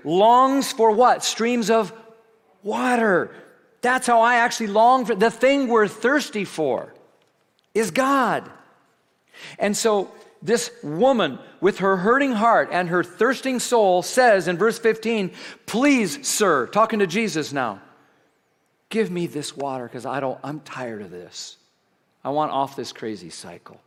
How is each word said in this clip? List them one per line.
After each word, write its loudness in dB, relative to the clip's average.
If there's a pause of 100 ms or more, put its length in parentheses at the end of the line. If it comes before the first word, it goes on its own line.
longs 4
for" 4
what? 4
"Streams -2
of 0 (720)
water." 0 (480)
That's 0
how 4
I 4
actually 0
long 4
for, -2
the 2
thing 2
we're 4
thirsty -2
for -4 (840)
is -2
God. 0 (1040)
And -2
so 0 (320)
this -2 (120)
woman 0 (220)
with 0
her 2
hurting 2
heart 2
and -2
her 2
thirsting -2
soul 2
says 2
in -2
verse 0
fifteen, -2 (320)
"Please, 0
sir," 0
talking 0
to 2
Jesus -4
now, -6 (1120)
"give -2
me -4
this -10
water -8
'cause -14
I -6
don't, -6
I'm -10
tired -12
of -16
this. -16 (680)
I -8
want -4
off -4
this -10
crazy -12
cycle. -20